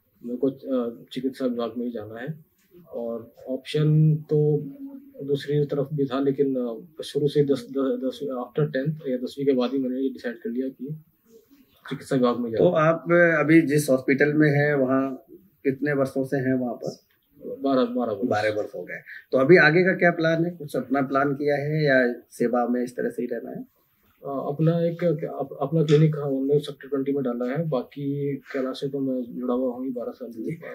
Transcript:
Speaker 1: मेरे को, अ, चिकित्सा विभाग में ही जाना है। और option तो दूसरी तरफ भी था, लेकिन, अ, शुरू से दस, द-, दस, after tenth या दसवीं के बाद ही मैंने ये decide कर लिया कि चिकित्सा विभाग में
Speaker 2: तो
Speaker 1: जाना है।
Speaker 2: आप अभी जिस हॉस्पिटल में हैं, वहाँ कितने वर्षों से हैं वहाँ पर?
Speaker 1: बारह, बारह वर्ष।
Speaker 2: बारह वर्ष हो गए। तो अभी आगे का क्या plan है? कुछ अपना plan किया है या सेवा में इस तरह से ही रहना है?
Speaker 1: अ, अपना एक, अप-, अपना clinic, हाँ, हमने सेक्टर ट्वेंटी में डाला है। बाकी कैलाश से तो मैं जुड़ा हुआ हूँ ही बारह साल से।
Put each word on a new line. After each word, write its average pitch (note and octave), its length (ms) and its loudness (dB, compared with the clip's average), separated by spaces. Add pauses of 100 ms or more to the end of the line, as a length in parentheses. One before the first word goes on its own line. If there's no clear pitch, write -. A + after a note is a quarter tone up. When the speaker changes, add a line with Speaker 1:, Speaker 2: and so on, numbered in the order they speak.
(240)
Speaker 1:
मेरे A#2+ 120 -8
को, C3+ 140 0
अ, B2+ 640 -4
चिकित्सा C3 340 -6
विभाग A#2 320 -4
में A#2+ 80 -6
ही A#2+ 60 -6
जाना A2 280 -12
है। D3+ 180 -10 (540)
और A#2 420 -8 (140)
option D3+ 680 2
तो D3+ 420 2 (640)
दूसरी C#3+ 400 0
तरफ C#3+ 300 -2
भी C#3 100 0
था, B2+ 160 -2
लेकिन, C3+ 360 0
अ, A#2+ 460 -8
शुरू D3 260 -2
से D3 160 2
दस, C3 260 0
द-, C3 340 -2
दस, B2+ 180 -6
after C3 500 -4
tenth C#3+ 220 -2 (140)
या B2+ 80 -2
दसवीं B2+ 300 -6
के C#3 60 4
बाद B2 200 2
ही C#3 60 -2
मैंने B2+ 220 -4
ये C3+ 80 0
decide A#2+ 280 -8
कर A#2 140 -8
लिया C3 180 -4
कि D3 340 -10 (840)
चिकित्सा - 280 -4
विभाग B2 200 2
में A#3+ 160 -4
Speaker 2:
तो A2 120 4
Speaker 1:
जाना E3+ 160 4
है। D#3 80 4
Speaker 2:
आप D#3+ 160 0 (360)
अभी D#3 220 6
जिस D3 280 2
हॉस्पिटल C#3+ 420 4
में D3+ 180 6
हैं, D3 240 4
वहाँ C3+ 500 0 (400)
कितने C#3 280 0
वर्षों C3+ 320 0
से C3 120 -2
हैं C3 180 0
वहाँ B2 200 -2
पर? - 220 -8 (640)
Speaker 1:
बारह, C3+ 220 2
बारह A#2 280 -2
वर्ष। G2 160 -2
Speaker 2:
बारह G#2+ 220 0
वर्ष G#2 240 -6
हो F2+ 80 -8
गए। - 180 -12 (320)
तो C3 60 2
अभी C#3 180 8
आगे D#3+ 280 6
का F#3 80 2
क्या F3 180 4
plan E3 340 0
है? F3 60 -2
कुछ D#3 260 -10
अपना C3+ 260 0
plan C3+ 320 0
किया C#3+ 220 0
है D3+ 280 0
या B2+ 300 4 (160)
सेवा A#2+ 360 0
में B2 160 0
इस B2 140 -6
तरह B2 140 -2
से - 120 -6
ही A#2+ 100 -4
रहना B2+ 180 -8
है? - 160 -12 (600)
Speaker 1:
अ, - 20 -8
अपना D3+ 580 0
एक, E3+ 180 -4 (360)
अप-, - 200 -8
अपना D#3 220 0
clinic, D3+ 340 6
हाँ, D3 100 -4
हमने C#3 320 2
सेक्टर C#3+ 300 -6
ट्वेंटी C3+ 240 -2
में C#3 120 -2
डाला A#2+ 200 -2
है। D3+ 240 -4
बाकी C#3+ 680 -4
कैलाश C3 440 -6
से D3 80 -4
तो C#3 120 -6
मैं B2+ 400 -4
जुड़ा B2 140 -2
हुआ B2+ 200 -2
हूँ B2+ 100 -8
ही C3 80 -6
बारह A#2 180 -8
साल A#2 200 -14
से। A2+ 240 -8 (200)